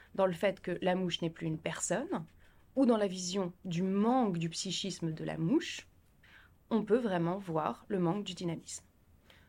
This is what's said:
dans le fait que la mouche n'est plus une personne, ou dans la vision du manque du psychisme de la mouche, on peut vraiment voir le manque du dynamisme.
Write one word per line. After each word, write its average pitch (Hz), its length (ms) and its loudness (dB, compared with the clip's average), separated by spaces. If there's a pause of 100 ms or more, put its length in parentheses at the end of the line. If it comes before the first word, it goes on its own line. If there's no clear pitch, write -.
(160)
dans 196 120 4
le 185 60 0
fait 196 280 0
que 175 200 -4
la 180 140 4
mouche 185 260 -2
n'est 170 80 0
plus 165 180 -6
une 160 100 -2
personne, 185 680 -4 (500)
ou 269 100 4
dans 233 120 6
la 202 100 2
vision 185 440 -2 (140)
du 175 160 0
manque 202 560 2
du 165 120 -2
psychisme 170 640 -4
de 156 140 -6
la 156 120 -4
mouche, 208 500 0 (800)
on 226 160 2
peut 214 120 4
vraiment 185 400 0
voir 180 520 -4
le 196 100 0
manque 180 240 2
du 180 100 -8
dynamisme. 165 520 -8 (640)